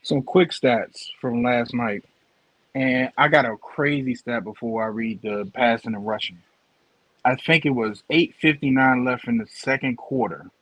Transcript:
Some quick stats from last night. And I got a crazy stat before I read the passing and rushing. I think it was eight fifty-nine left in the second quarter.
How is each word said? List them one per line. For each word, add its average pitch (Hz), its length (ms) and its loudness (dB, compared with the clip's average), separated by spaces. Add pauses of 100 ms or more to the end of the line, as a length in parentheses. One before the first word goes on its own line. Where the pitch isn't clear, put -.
Some 139 200 -2
quick 185 260 4
stats - 600 -2 (100)
from 120 240 -2
last 120 320 0
night. 110 280 -4 (720)
And 127 440 0
I 143 100 4
got 147 180 6
a 113 120 -2
crazy 143 580 -2
stat 117 280 -6
before 113 400 -6
I 110 40 -2
read 110 340 -6
the 104 320 -6
passing 117 400 0
and 104 140 -8
rushing. 104 340 -6 (840)
I 127 120 2
think 160 320 0
it - 20 2
was 113 400 -2
eight 165 240 2
fifty-nine 131 720 2
left 123 220 -2
in 120 100 0
the 110 80 -2
second 131 520 -4
quarter. 92 520 -4 (120)